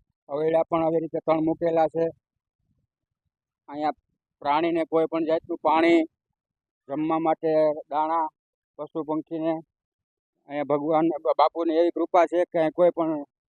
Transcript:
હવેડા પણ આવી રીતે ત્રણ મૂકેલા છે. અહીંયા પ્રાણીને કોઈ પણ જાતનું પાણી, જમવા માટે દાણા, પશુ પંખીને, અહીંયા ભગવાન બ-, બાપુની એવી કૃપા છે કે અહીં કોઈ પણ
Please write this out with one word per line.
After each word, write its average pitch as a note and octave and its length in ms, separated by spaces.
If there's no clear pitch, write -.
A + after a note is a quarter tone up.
હવેડા D#3+ 300
પણ E3 220
આવી D#3+ 160
રીતે D#3+ 180
ત્રણ D#3 260
મૂકેલા E3 420
છે. E3 220
અહીંયા D3+ 220
પ્રાણીને E3 460
કોઈ D#3+ 220
પણ D#3+ 180
જાતનું E3 380
પાણી, E3 400
જમવા D#3 300
માટે D#3 540
દાણા, D#4 380
પશુ D3+ 280
પંખીને, D#3+ 480
અહીંયા C#3+ 180
ભગવાન D3+ 440
બ-, D#3 300
બાપુની D#3+ 360
એવી F3 160
કૃપા E3+ 360
છે F3 180
કે - 140
અહીં D#3 120
કોઈ F3 200
પણ D#3+ 320